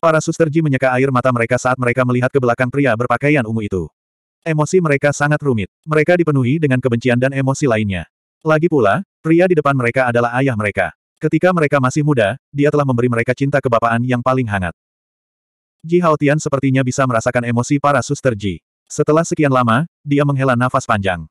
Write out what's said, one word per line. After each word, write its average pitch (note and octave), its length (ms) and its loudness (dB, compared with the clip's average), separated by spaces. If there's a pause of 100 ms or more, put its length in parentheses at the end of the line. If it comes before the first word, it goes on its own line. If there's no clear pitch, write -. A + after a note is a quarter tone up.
Para D#3 200 2
suster E3 320 -2
Ji D#3+ 80 2
menyeka C3 360 0
air C3+ 120 2
mata C3 240 0
mereka A#2 240 0
saat B2+ 240 -2
mereka B2 240 0
melihat B2 240 0
ke - 80 -2
belakang B2 320 0
pria C3 280 0
berpakaian B2 480 0
ungu A2 200 -4
itu. F#2 200 -4 (640)
Emosi D#3 320 0
mereka D3 320 0
sangat D3 320 -2
rumit. A#2+ 300 -2 (160)
Mereka D#3 320 2
dipenuhi C#3+ 420 0
dengan C3 160 2
kebencian A#2+ 400 0
dan C3+ 160 0
emosi C3+ 320 -2
lainnya. G#2+ 400 -2 (400)
Lagi D#3 240 2
pula, B2+ 320 2 (160)
pria E3+ 320 2
di D3 80 2
depan C#3+ 160 0
mereka B2+ 320 0
adalah A#2+ 320 0
ayah C3+ 160 0
mereka. G2+ 400 -4 (240)
Ketika D#3+ 320 0
mereka D3 320 0
masih C#3+ 240 -2
muda, B2 320 0 (160)
dia C#3 160 2
telah D3 160 0
memberi B2 240 0
mereka A#2+ 240 -2
cinta C#3 240 -2
kebapaan A#2 480 0
yang B2 160 -2
paling C3 240 0
hangat. F#2+ 240 -4 (1120)
Ji E3+ 160 0
Haotian D3+ 400 2
sepertinya C3+ 480 0
bisa B2+ 240 -2
merasakan A#2+ 320 0
emosi A#2+ 400 -2
para C#3+ 240 2
suster B2+ 320 -2
Ji. G2 240 -6 (240)
Setelah D3+ 400 0
sekian D3+ 240 0
lama, B2+ 320 2 (240)
dia C#3+ 160 0
menghela C3+ 320 0
nafas B2+ 320 0
panjang. F#2+ 440 -2